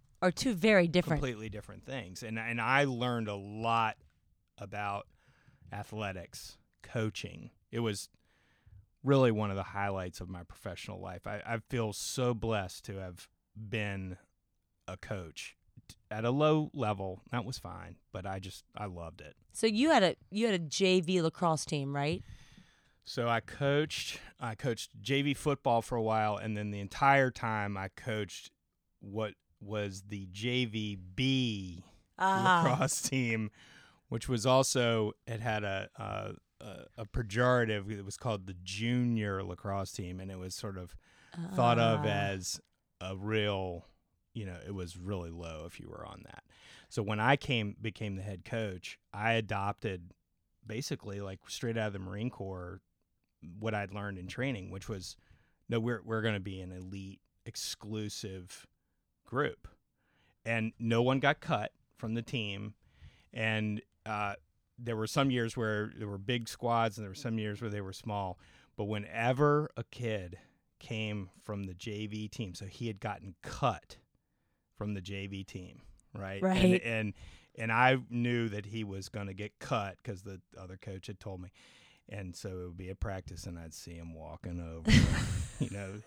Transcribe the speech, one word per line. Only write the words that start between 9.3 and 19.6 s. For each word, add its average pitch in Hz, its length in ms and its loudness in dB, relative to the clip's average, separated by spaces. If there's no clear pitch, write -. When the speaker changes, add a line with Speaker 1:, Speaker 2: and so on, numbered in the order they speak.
Speaker 2:
one 107 180 2
of 95 60 0
the 98 60 -2
highlights 95 580 -4
of 90 80 -10
my 90 160 -8
professional 92 560 -10
life. 92 260 -10
I, 104 180 -6
I 117 140 -2
feel 110 240 0
so 123 400 0
blessed 107 540 -2
to 98 100 -8
have 90 320 -10
been 101 600 -4
a 92 100 -8
coach - 600 -10
t-, - 80 -20
at 110 140 -4
a 120 60 4
low 151 420 4
level. 98 500 -2
That 120 120 -2
was 127 140 -8
fine, 87 380 -12
but 92 140 -8
I 95 120 -4
just, 95 260 -12
I 104 100 -6
loved 85 340 -10
it. 76 140 -16
Speaker 1:
So - 140 0